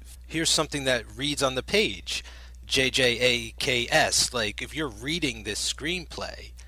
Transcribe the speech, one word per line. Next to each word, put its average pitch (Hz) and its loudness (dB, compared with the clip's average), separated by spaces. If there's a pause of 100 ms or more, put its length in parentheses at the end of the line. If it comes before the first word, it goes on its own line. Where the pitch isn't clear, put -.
(280)
here's 160 0
something 147 0
that 127 2 (100)
reads 135 -2
on 131 4
the 127 -2
page, 131 0 (440)
J 131 4
J 120 4
A 120 4
K 120 2
S. 139 4
Like, 107 -2
if 123 -8
you're 151 -2
reading 123 -2
this 101 -2
screenplay, - -6 (160)